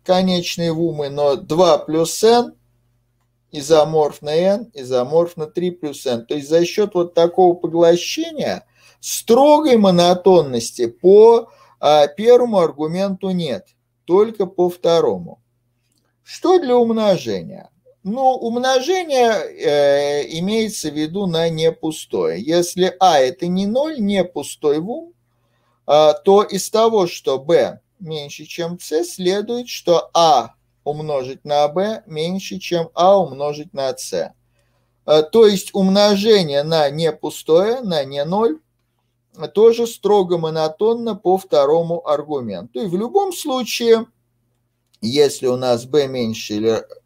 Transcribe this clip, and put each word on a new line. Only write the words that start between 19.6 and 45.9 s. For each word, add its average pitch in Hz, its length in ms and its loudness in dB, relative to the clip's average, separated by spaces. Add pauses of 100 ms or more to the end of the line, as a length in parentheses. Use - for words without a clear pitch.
имеется 214 500 -4
в 143 60 -12
виду 160 300 -6
на 165 240 -2
непустое. 156 920 -2
Если 175 580 -2
а 175 200 4
это 131 280 -2
не 185 180 -2
ноль, 269 340 -4
не 202 240 0
пустой 147 560 -4
в 180 100 -10
ум, 330 240 -12 (720)
а, 151 280 4
то 196 300 2
из 202 260 -6
того, 220 380 0
что 135 300 -6
б 139 420 0 (200)
меньше, 156 460 -14
чем 170 340 -10
с, - 240 -4
следует, 208 640 -4
что - 460 -2
а 151 400 2 (320)
умножить 147 580 -8
на 147 240 0
б 190 380 -4
меньше, 180 540 -8
чем 170 340 -6
а 196 260 4
умножить 147 540 -6
на 135 240 -6
с. - 360 -8 (720)
А, 151 180 4
то 220 220 4
есть 202 280 0
умножение 196 880 2
на 156 260 0
непустое, 160 920 -2
на 165 240 -4
не 143 180 -8
ноль, 220 360 -2 (960)
тоже 233 320 4
строго 196 520 0
монотонно 165 800 -4
по 190 220 -2
второму 165 720 0
аргументу. 143 720 -6
И 226 80 -6
в 170 80 -6
любом 349 380 -2
случае, 233 720 0 (960)
если 135 460 0
у 123 100 -2
нас 123 280 -2
б 135 220 0